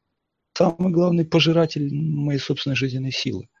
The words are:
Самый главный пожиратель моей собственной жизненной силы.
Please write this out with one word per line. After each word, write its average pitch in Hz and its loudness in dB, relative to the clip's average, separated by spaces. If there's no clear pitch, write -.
Самый 175 2
главный 170 2
пожиратель 160 2
моей 147 -2
собственной 139 -4
жизненной 131 -2
силы. - -6